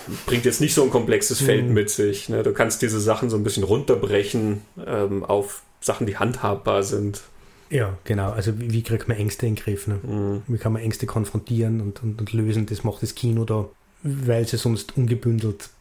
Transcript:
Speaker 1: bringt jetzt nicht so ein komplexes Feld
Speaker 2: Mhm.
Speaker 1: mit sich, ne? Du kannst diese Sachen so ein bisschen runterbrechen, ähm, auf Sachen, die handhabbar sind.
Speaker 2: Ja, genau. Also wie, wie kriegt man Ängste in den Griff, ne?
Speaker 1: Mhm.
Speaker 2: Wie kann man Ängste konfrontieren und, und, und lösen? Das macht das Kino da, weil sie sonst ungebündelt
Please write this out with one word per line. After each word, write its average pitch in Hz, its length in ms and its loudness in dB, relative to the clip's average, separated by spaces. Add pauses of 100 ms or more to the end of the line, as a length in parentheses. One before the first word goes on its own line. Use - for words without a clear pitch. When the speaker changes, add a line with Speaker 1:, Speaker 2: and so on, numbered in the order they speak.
(280)
Speaker 1:
bringt 120 180 2
jetzt 120 160 4
nicht 151 120 2
so 147 100 6
ein 127 80 4
komplexes 117 500 2
Feld 123 260 4
Speaker 2:
Mhm. 120 60 4
Speaker 1:
mit 104 160 4
sich, 104 400 0
ne? 110 120 0
Du 107 120 2
kannst 117 280 2
diese 110 200 0
Sachen 110 280 2
so 113 60 0
ein 104 80 2
bisschen 101 200 0
runterbrechen, 104 1000 2 (260)
ähm, 101 380 -2
auf - 380 0 (180)
Sachen, 110 260 -2
die 95 100 -4
handhabbar 104 680 0
sind. 101 380 -2 (480)
Speaker 2:
Ja, 104 360 0
genau. 101 260 0
Also 107 280 -2
wie, 117 120 -4
wie 113 120 2
kriegt 117 260 -2
man 113 80 0
Ängste 104 280 -2
in 107 100 2
den - 80 -8
Griff, 104 240 -4
ne? 101 140 0
Speaker 1:
Mhm. 104 460 -2
Speaker 2:
Wie 117 100 0
kann 113 140 -2
man 110 100 -2
Ängste 113 240 -2
konfrontieren 113 760 0
und, 101 200 -6
und, 110 200 -4
und 104 100 -6
lösen? 110 340 2
Das 104 200 -6
macht - 180 -2
das - 120 -4
Kino 113 280 0
da, 107 220 0 (360)
weil 123 460 0
sie 117 100 -2
sonst - 400 0
ungebündelt 113 720 0 (120)